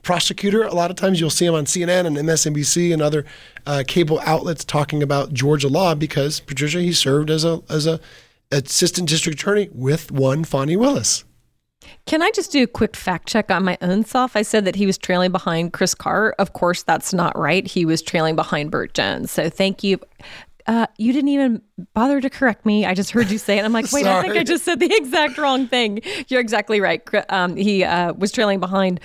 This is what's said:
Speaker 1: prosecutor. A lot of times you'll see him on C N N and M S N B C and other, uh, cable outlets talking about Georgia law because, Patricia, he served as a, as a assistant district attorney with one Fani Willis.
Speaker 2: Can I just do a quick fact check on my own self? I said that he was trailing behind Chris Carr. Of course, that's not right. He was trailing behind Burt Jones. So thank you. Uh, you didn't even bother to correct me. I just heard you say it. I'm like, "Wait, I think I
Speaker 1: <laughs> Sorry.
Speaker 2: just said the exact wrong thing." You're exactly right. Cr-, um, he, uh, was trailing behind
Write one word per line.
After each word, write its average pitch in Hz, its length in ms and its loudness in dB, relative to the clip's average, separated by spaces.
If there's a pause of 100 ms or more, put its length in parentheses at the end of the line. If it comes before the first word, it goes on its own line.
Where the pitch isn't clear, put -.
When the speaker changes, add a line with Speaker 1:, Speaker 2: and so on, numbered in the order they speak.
Speaker 1:
prosecutor. 202 600 0
A 214 100 -2
lot 175 180 0
of 185 60 -10
times 190 240 2
you'll 160 80 0
see 175 160 0
him 170 100 4
on 147 120 0
C 180 160 -2
N 170 80 0
N 180 160 4
and 147 100 0
M 151 140 0
S 160 160 2
N 151 80 0
B 147 80 0
C 170 300 2
and 156 100 2
other, 151 240 0 (400)
uh, 143 200 -2
cable 160 380 0
outlets 160 400 -2
talking 147 380 -2
about 143 320 -2
Georgia 139 340 2
law 165 260 2
because, 147 460 -2
Patricia, 147 400 -4
he 175 140 0
served 151 340 2
as 156 160 0
a, 165 240 0
as 156 180 -2
a 160 140 0 (500)
assistant 170 580 0
district 156 300 -2
attorney 202 320 0
with 135 400 -2
one 135 340 2
Fani 143 320 0
Willis. 233 480 0 (800)
Speaker 2:
Can 311 160 0
I 370 80 4
just 403 220 -4
do 285 100 4
a 233 40 4
quick - 300 -2
fact - 320 -4
check 208 220 0
on 185 140 2
my 180 180 0
own 185 220 2
self? 254 300 -2
I 208 80 0
said 214 220 0
that 185 120 0
he 202 100 2
was 190 100 2
trailing 180 340 0
behind 170 440 -2
Chris 185 200 0
Carr. 180 440 0
Of 190 160 -2
course, 175 300 -2
that's - 280 -2
not 170 260 0
right. 160 280 0
He 175 180 -2
was 160 160 2
trailing 160 340 0
behind 156 360 -2
Burt - 240 -4
Jones. 98 360 -2
So 160 200 -2
thank 190 340 -2
you. 190 140 2 (680)
Uh, 226 200 2 (120)
you 240 160 2
didn't 285 160 2
even 269 320 2 (320)
bother 269 260 2
to 262 80 -2
correct - 380 0
me. 208 180 4
I 185 80 0
just 190 180 -2
heard 220 200 2
you 214 80 0
say 208 200 0
it. 202 60 0
I'm 220 80 0
like, 226 180 0
"Wait, 285 140 2
I 190 160 4
think 381 120 -2
I 415 40 0
Speaker 1:
<laughs> - 0 -
Sorry. - 80 2
Speaker 2:
just 311 200 0
said 339 160 -2
the 349 140 4
exact 302 440 2
wrong 269 280 2
thing." 226 360 0 (260)
You're 254 140 2
exactly 214 360 0
right. 175 240 0
Cr-, - 180 0 (100)
um, 180 260 0
he, 196 280 2
uh, 175 280 2
was - 180 -2
trailing 202 300 0
behind 185 440 0